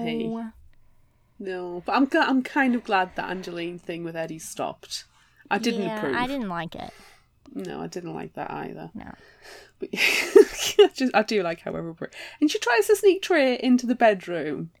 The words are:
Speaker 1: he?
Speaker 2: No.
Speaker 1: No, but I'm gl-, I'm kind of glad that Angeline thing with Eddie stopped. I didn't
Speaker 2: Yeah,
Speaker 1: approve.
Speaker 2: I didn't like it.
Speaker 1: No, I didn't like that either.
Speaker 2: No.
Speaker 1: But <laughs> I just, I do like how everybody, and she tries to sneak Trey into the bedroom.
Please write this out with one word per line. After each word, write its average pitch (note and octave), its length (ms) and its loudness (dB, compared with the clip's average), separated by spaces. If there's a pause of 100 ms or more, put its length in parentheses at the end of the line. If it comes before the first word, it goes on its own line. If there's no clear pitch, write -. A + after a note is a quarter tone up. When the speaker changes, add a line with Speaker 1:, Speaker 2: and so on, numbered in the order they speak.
Speaker 1:
he? A3+ 220 -2
Speaker 2:
No. A3+ 240 -8 (880)
Speaker 1:
No, F3+ 440 -8
but G3 120 0
I'm C4 100 6
gl-, D#4 220 4
I'm C4 160 2
kind C4 320 2
of A#3 80 -4
glad F#3 320 2
that - 120 -4
Angeline F3 520 -6
thing E3+ 240 -8
with E3 100 -8
Eddie E3 240 -6
stopped. - 680 -8 (440)
I G3+ 80 0
didn't A3 240 0
Speaker 2:
Yeah, - 160 -4
Speaker 1:
approve. C#3 160 -2
Speaker 2:
I B3+ 140 -2
didn't C4 200 -4
like E3+ 280 -6
it. - 180 -12 (580)
Speaker 1:
No, F3 300 -8
I E3 60 -8
didn't E3+ 260 -10
like D#3+ 200 -12
that D3 180 -8
either. D3+ 420 -10
Speaker 2:
No. - 160 -14 (720)
Speaker 1:
But - 100 -8
<laughs> - 40 -12
I - 1000 4
just, B3+ 200 -2
I G#3 100 4
do G#3 180 0
like E3+ 200 -6
how - 120 -8
everybody, E3 380 -10 (280)
and D4+ 80 4
she G#4+ 120 -2
tries A4+ 260 2
to A4 80 6
sneak G4 280 4
Trey C4+ 380 4
into B3 260 4
the B3 100 2
bedroom. E3 720 2 (100)